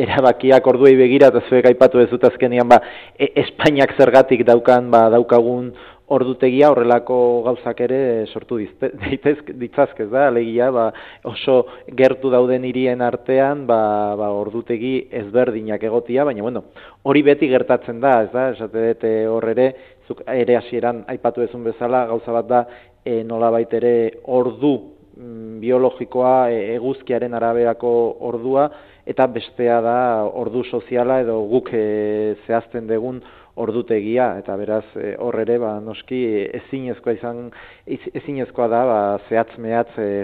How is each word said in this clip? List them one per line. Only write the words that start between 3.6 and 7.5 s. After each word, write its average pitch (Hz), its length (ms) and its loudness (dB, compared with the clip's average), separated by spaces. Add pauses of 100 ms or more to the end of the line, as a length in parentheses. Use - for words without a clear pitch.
zergatik 127 480 6
daukan, 123 480 4
ba, 117 180 6
daukagun 120 600 2 (400)
ordutegia, 131 600 2
horrelako 120 460 2 (280)
gauzak 120 400 -4